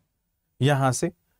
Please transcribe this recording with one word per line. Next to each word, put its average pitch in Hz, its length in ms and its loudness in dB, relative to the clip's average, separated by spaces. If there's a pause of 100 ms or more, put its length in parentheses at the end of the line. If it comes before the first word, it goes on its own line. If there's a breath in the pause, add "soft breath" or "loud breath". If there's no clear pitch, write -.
(600)
यहाँ 135 300 2
से। 165 200 -4 (280)